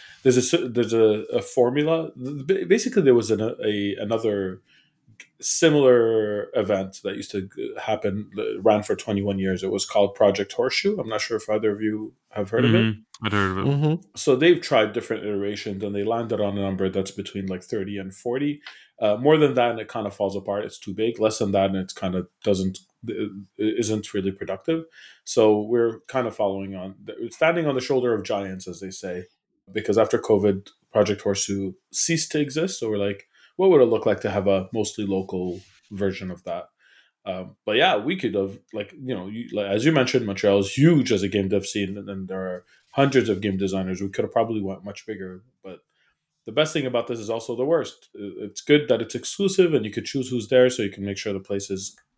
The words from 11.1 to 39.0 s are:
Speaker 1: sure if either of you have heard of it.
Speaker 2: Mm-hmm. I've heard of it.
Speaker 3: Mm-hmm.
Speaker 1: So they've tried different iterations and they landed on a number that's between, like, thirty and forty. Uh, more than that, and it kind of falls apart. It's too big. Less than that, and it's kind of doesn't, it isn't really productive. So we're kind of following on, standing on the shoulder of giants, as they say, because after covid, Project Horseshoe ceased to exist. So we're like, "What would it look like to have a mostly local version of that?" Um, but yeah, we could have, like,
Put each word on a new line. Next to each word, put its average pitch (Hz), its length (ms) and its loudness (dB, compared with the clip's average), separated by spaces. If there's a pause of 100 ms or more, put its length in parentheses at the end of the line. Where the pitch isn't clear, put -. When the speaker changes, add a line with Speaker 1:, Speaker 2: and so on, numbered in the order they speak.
Speaker 1:
sure 117 160 -4
if - 120 -8
either 107 220 2
of 101 100 -4
you 107 320 -4 (180)
have 98 180 -6
heard 117 160 2
of 117 80 4
it. 113 40 6
Speaker 2:
Mm-hmm. 110 480 -2
I've 107 60 -2
heard 98 200 2
of 92 80 -2
it. 98 100 0
Speaker 3:
Mm-hmm. 151 320 2 (140)
Speaker 1:
So 139 200 2
they've 160 240 6
tried 107 340 2
different 110 300 -4
iterations 101 600 -4
and 101 120 -4
they 101 80 -2
landed 113 380 -2
on 101 160 0
a 101 40 -2
number 95 280 0
that's 95 220 -4
between, 98 360 -8
like, 92 160 -6
thirty 101 340 -6
and 95 160 -10
forty. 147 480 -4 (380)
Uh, 107 180 2
more 143 200 6
than 147 180 6
that, 120 160 4
and 113 80 -6
it 107 80 -8
kind 107 200 -4
of 101 80 -10
falls 98 200 -2
apart. 101 300 -4
It's - 140 -12
too 101 140 -10
big. 110 260 -2
Less 110 200 2
than 101 120 0
that, 98 180 4
and 95 80 -2
it's 92 160 -4
kind 92 220 -4
of 90 120 -4 (160)
doesn't, 95 360 0 (280)
it 107 220 -6 (280)
isn't 107 560 -2
really 95 180 -2
productive. 127 540 -6 (400)
So 107 360 4
we're 113 460 0
kind 127 200 -2
of 104 80 -8
following 98 400 -2
on, 95 200 -12 (360)
standing 165 360 -2
on 135 80 -2
the 123 60 -4
shoulder 123 320 -2
of 104 100 -4
giants, 95 440 -8
as 87 120 -14
they 95 120 -12
say, 90 340 -10 (460)
because 101 260 0
after 113 200 2
covid, 101 520 2 (220)
Project 104 300 2
Horseshoe 98 520 -2 (180)
ceased - 400 -2
to 156 80 0
exist. 147 400 -2
So 113 100 -2
we're 107 80 0 (120)
like, 101 180 -8 (300)
"What 190 140 6
would 151 100 10
it 123 120 8
look 110 120 0
like 104 160 2
to 101 100 -2
have 98 160 0
a 95 260 2
mostly 107 320 -4
local 92 540 -4 (320)
version 95 400 -4
of 85 120 -16
that?" 87 220 -8 (600)
Um, 92 300 -10 (100)
but 107 120 2
yeah, 175 200 4
we 139 200 -2
could 104 180 -2
have, 98 240 -2 (140)
like, 104 180 -8 (100)